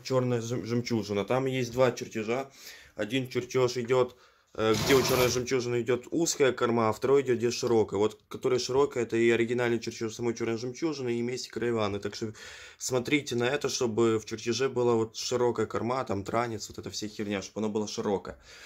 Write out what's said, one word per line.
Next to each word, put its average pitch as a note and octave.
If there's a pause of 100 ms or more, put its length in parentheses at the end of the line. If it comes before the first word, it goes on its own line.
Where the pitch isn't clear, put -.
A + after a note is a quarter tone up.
«Чёрная B2+
жем-, A2+
жемчужина». A2
Там B2+
есть B2+
два B2
чертежа. A#2+ (460)
Один B2
чертёж B2
идёт, B2 (400)
э, A2 (100)
где C3+
у C3
«Чёрной B2+
жемчужины» A#2+
идёт A#2+
узкая D3
корма, A#2
а G#2+
второй C3+
идёт, B2
где A#2
широкая. A2+
Вот, G#2+
которая B2+
широкая, C3
это A2+
и A#2
оригинальный A#2
чертёж A2+
самой A#2
«Чёрной A2+
жемчужины», B2+
и -
«Мести A#2+
королевы A#2
Анны». G2+
Так G#2
что A2 (440)
смотрите C3
на A#2+
это, C#3
чтобы A#2
в -
чертеже A#2
была A#2+
вот A2+
широкая A#2+
корма, A#2+
там G2
транец, A2+
вот -
эта G2+
вся G#2
херня, G#2
чтобы -
она G#2+
была G#2
широкая. G#2 (280)